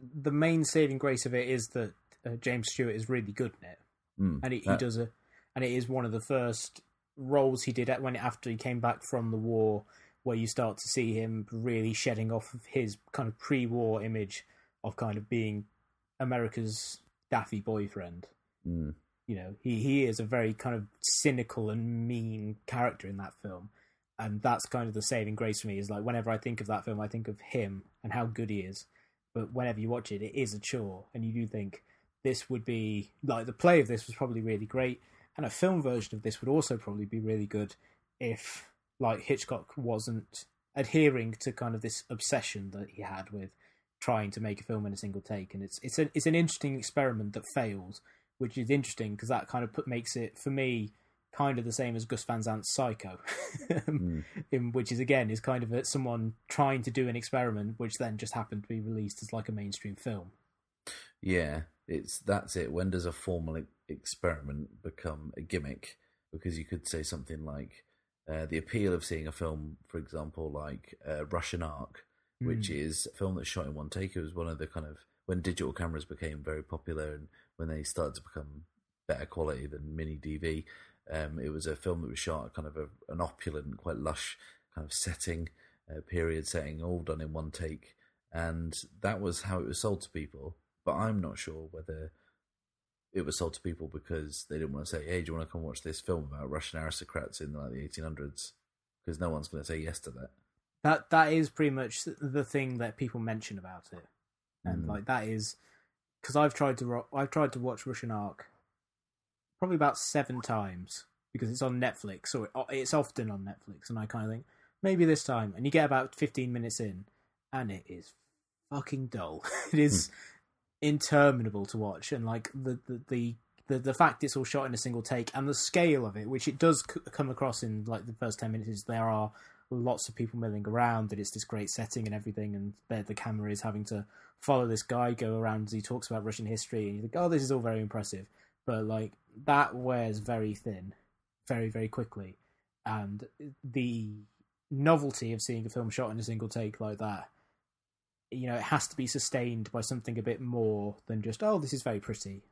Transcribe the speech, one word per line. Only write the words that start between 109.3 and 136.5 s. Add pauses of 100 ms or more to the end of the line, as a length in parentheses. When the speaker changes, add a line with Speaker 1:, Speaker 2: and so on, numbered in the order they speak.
Speaker 1:
probably
about
seven
times (260)
because
it's
on
Netflix,
or
it,
it's
often
on
Netflix,
and
I
kinda
think, (380)
"Maybe
this
time."
And
you
get
about
fifteen
minutes
in, (440)
and
it
is (560)
fucking
dull. (160)
<laughs>
It
is
Speaker 2:
Hmm. (680)
Speaker 1:
interminable
to
watch,
and,
like,
the,
the,
the, (340)
the,
the
fact
it's
all
shot
in
a
single
take,
and
the
scale
of
it,
which
it
does
c-, (100)
come
across
in,
like,
the
first
ten
minutes,
is
there
are (380)
lots
of
people
milling
around,
that
it's
this
great
setting
and
everything,
and (140)
there
the
camera
is
having
to (360)
follow
this
guy
go
around
as
he
talks
about
Russian
history,